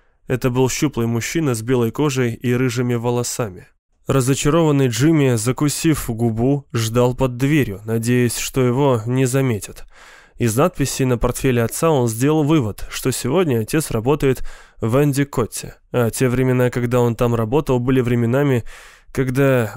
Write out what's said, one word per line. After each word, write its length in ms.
Это 240
был 180
щуплый 380
мужчина 480
с 80
белой 300
кожей 420
и 180
рыжими 420
волосами. 720
Разочарованный 800
Джимми, 480
закусив 760
губу, 600
ждал 420
под 220
дверью, 480
надеясь, 540
что 220
его 460
не 200
заметят. 580
Из 200
надписи 480
на 120
портфеле 460
отца 280
он 180
сделал 360
вывод, 460
что 200
сегодня 500
отец 300
работает 520
в 220
Эндикотте, 720
а 180
те 180
времена, 420
когда 300
он 160
там 180
работал, 460
были 200
временами, 640
когда 640